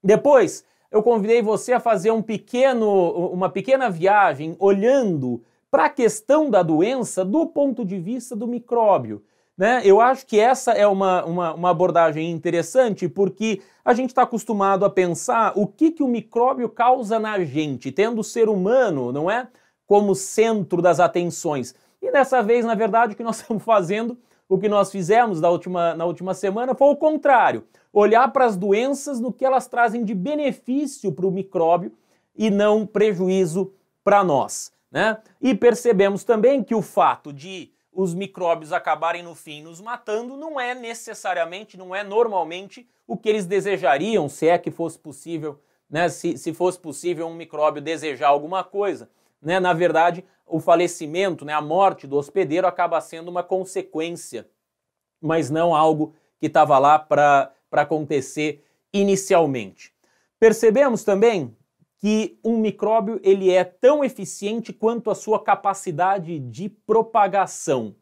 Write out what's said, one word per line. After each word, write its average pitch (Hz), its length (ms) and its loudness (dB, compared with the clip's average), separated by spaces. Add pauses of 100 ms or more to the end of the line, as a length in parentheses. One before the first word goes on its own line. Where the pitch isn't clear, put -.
Depois, 220 600 4 (260)
eu 214 120 2
convidei 226 400 2
você 214 300 -2
a 233 80 2
fazer 220 300 0
um 226 120 0
pequeno, 208 1040 0
uma 180 200 -2
pequena 214 420 0
viagem 170 680 2
olhando 196 840 2 (280)
pra 294 180 4
questão 277 600 0
da 202 140 4
doença 185 640 0
do 311 220 0
ponto 277 380 -2
de 190 140 -6
vista 233 360 -10
do 247 120 -8
micróbio, 214 760 0 (360)
né? 226 260 2
Eu 202 180 8
acho 254 240 2
que 214 120 2
essa 247 340 2
é 208 140 4
uma, 190 380 2
uma, 165 300 -4
uma 175 160 0
abordagem 165 600 2
interessante, 170 800 -2
porque 196 540 -2 (200)
a 240 120 2
gente 247 180 -4
tá 254 100 2
acostumado 202 640 0
a 190 60 2
pensar 196 680 0
o 202 100 0
que 320 260 0
que 311 100 -6
o 262 60 0
micróbio 240 600 -2
causa 233 500 0
na 214 240 -4
gente, 139 480 -4
tendo 220 300 -2
o 208 40 -4
ser 226 260 0
humano, 190 640 0
não 151 180 -2
é, 240 180 -4 (380)
como 202 280 4
centro 208 680 -2
das 170 180 4
atenções. 165 760 -2 (280)
E 508 80 -4
dessa 262 320 2
vez, 226 220 2
na 226 100 -2
verdade, 226 400 0
o - 20 -18
que 240 60 -14
nós 226 140 -6
<laughs> - 40 -14
estamos 220 220 -6
fazendo, 220 560 0 (300)
o 190 100 2
que 202 100 -2
nós 202 220 2
fizemos 196 500 0
na 170 80 2
última, 175 460 -2
na 165 100 -6
última 175 300 -6
semana 214 400 -4
foi 277 140 4
o 285 80 4
contrário: 262 680 2 (280)
olhar 214 400 4
pras 240 240 2
doenças 240 640 -2
no 240 120 -6
que - 120 -6
elas 262 220 0
trazem 240 380 -2
de 196 100 -4
benefício 269 1000 -4
pro 185 180 -2
micróbio 175 640 -2 (420)
e 214 160 -2
não 208 360 2
prejuízo 190 840 0 (320)
pra 202 180 4
nós, 151 500 -2 (180)
né? 208 280 -2 (220)
E 254 140 0
percebemos 202 680 2
também 240 400 2
que 226 120 -4
o 208 80 0
fato 147 500 0
de 160 400 -16 (200)
os 185 220 -4
micróbios 170 600 -4
acabarem 170 480 -4
no 170 120 -18
fim 151 280 -20
nos 165 180 -20
matando 226 560 -8
não 302 240 -10
é 247 140 -6
necessariamente, 208 1040 -8
não 185 160 -14
é 202 100 -8
normalmente 196 840 -4 (200)
o 226 100 -8
que 220 120 -6
eles 214 180 -2
desejariam, 175 800 0
se - 180 -4
é 170 120 4
que 170 120 -6
fosse 165 280 -10
possível, 151 600 -12 (300)
né? 165 200 -2
Se, 165 280 -6
se 160 160 -8
fosse 180 260 -2
possível 165 480 -8
um 165 80 -12
micróbio 151 480 -4
desejar 147 460 -4
alguma 156 340 0
coisa, 185 460 -6 (380)
né? 185 140 0
Na 180 120 2
verdade, 165 520 0 (200)
o 160 160 -4
falecimento, 170 840 0
né, 147 80 -10
a 151 80 -2
morte 165 460 0
do 139 100 -4
hospedeiro 165 500 -2
acaba 170 340 -2
sendo 165 280 -16
uma 175 140 -6
consequência, 175 1080 -8 (720)
mas 156 300 -2
não 165 240 0
algo 151 400 0 (240)
que 151 100 -4
tava 147 300 4
lá 147 200 6
pra, 143 540 2 (180)
pra 147 120 2
acontecer 147 840 -4 (280)
inicialmente. 147 1000 0 (460)
Percebemos 220 680 4
também 196 520 0 (420)
que 214 460 -2
um 226 140 0
micróbio, 214 640 -2
ele 190 280 2
é 180 140 2
tão 277 400 2
eficiente 208 680 -8
quanto 226 380 -2
a 190 40 -2
sua 214 280 -4
capacidade 190 960 -2
de 127 300 -12
propagação 196 1300 -2